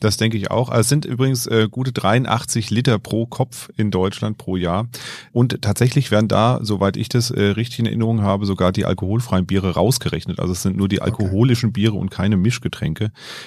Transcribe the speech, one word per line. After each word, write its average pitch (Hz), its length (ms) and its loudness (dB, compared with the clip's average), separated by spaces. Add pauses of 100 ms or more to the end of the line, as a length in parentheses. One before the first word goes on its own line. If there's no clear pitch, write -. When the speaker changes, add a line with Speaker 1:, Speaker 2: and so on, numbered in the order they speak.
Speaker 1:
Das 104 160 2
denke 113 200 0
ich 98 140 -4
auch. 120 180 0
Also 113 120 2
es 113 80 2
sind 147 160 2
übrigens, 127 420 -2
äh, 110 240 2
gute 127 220 -4
dreiundachtzig 117 760 0
Liter 117 280 2
pro 110 260 -2
Kopf - 520 -6
in 107 140 0
Deutschland 101 460 -2
pro 92 200 -6
Jahr. 90 320 0 (440)
Und 120 300 2
tatsächlich 123 480 2
werden 107 180 4
da, 110 340 4
soweit 98 340 0
ich 113 120 -4
das, 120 220 0
äh, 101 100 -2
richtig 101 380 0
in 117 80 0
Erinnerung 110 340 0
habe, 101 240 2
sogar 95 280 2
die 98 120 0
alkoholfreien 95 640 0
Biere 95 280 0
rausgerechnet. 87 640 0
Also 85 120 -2
es 90 100 -6
sind 95 140 0
nur 98 120 0
die 98 120 0
Speaker 2:
Okay. - 100 -2
Speaker 1:
alkoholischen 113 600 2
Biere 101 220 0
und 95 160 -4
keine 101 260 0
Mischgetränke. 101 760 -2 (340)